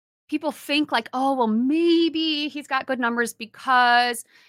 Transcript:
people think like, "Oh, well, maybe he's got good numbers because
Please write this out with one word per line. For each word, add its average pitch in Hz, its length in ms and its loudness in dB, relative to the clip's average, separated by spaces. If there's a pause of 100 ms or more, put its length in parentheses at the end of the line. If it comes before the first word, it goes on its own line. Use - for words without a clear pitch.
(300)
people 302 220 -4
think 294 400 -2
like, 240 200 0
"Oh, 269 220 0
well, 247 140 0
maybe 311 1000 0
he's 294 180 -12
got 262 180 -4
good 254 140 -4
numbers 233 340 -2
because 240 920 0 (240)